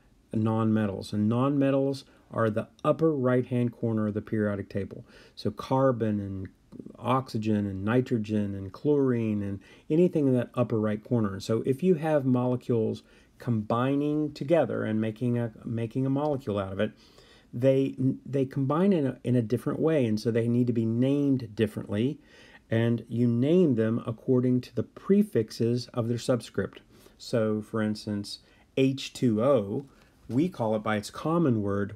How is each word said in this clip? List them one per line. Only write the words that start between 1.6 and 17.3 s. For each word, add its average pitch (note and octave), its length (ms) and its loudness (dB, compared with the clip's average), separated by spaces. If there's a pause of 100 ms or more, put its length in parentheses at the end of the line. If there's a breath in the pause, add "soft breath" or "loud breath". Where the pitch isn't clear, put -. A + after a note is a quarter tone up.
are A2+ 180 0
the G#2+ 180 -4 (160)
upper D3+ 280 2
right-hand B2 600 0
corner A2 360 -2
of G#2 60 -2
the G#2 80 -4
periodic G#2 480 -4
table. G#2 360 -8 (300 loud breath)
So - 160 -4
carbon A#2 680 0
and F#2+ 300 -8 (500)
oxygen A2 640 -2
and F#2+ 180 -6
nitrogen G#2+ 720 0
and F#2+ 180 -10
chlorine B2 720 0
and G2 180 -6 (300 loud breath)
anything E3 380 2
in B2+ 80 4
that A#2+ 180 0
upper A#2+ 260 0
right G#2+ 240 -2
corner. G2+ 360 0
So A2+ 260 -2
if C3 160 0
you F#3 140 4
have D3+ 300 2
molecules B2 760 0 (380 soft breath)
combining C#3 920 -2
together C3+ 500 0
and A2 180 0
making A#2+ 380 -2
a, A#2 120 -2 (140)
making A#2 400 -4
a C3+ 40 0
molecule C3+ 500 -2
out F#2+ 140 -6
of G2 60 -6
it, G#2+ 120 0 (600 loud breath)